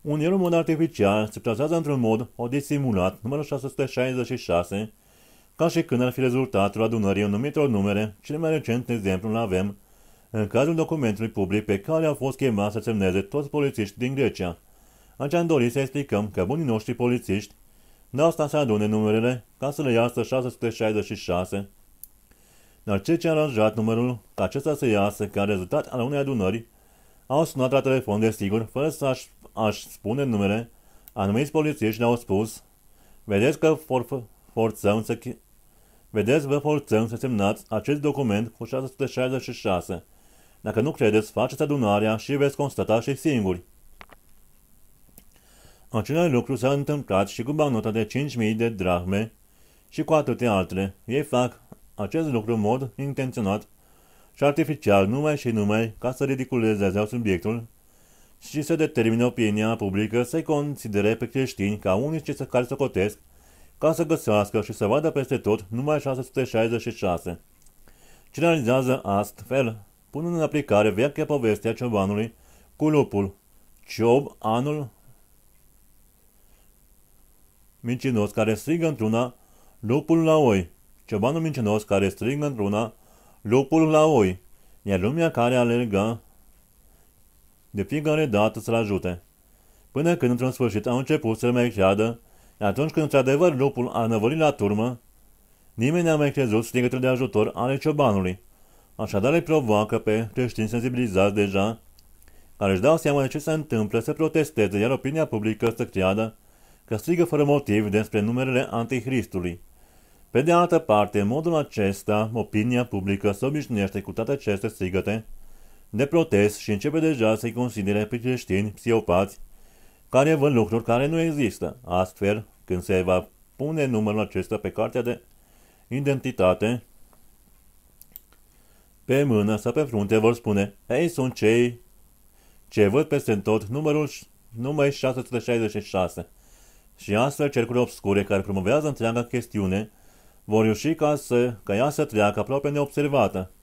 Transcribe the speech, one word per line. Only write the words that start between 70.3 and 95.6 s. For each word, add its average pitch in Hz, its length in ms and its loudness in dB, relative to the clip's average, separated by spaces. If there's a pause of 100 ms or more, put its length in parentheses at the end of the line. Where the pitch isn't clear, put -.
în 165 80 0
aplicare 135 480 2
vechea 143 340 0
poveste 113 440 0
a 113 60 -2
ciobanului 107 600 -2 (420)
cu 151 120 0
lupul. 107 460 0 (520)
Ciob, 117 520 2
anul 131 500 -2 (3000)
mincinos 117 500 0
care 110 240 0
strigă 165 340 -2
într-una: 117 460 0 (460)
„Lupul 151 440 2
la 156 120 6
oi!” 107 340 4 (340)
Ciobanul 123 360 0
mincinos 117 420 0
care 98 260 2
strigă 139 380 -2
într-una: 110 480 -2 (460)
„Lupul 139 500 4
la 156 140 6
oi!” 107 360 4 (420)
Iar 98 180 0
lumea 156 300 0
care 123 260 2
alergă 117 640 0 (1500)
de 101 120 -4
fiecare 151 440 0
dată 107 340 2
să-l 113 140 -2
ajute. 95 480 -2 (680)
Până 170 260 0
când, 127 140 2
într-un 123 200 0
sfârșit, 107 360 -2
au 123 120 0
început 131 400 -2
să-l 120 140 0
mai 120 180 2
creadă, 101 500 2 (400)
iar 104 100 2
atunci 139 200 -2
când, 156 140 0
într-adevăr, 143 520 2
lupul 127 320 0
a 113 180 0
năvălit 117 320 2
la 156 120 4
turmă, 110 500 -2 (760)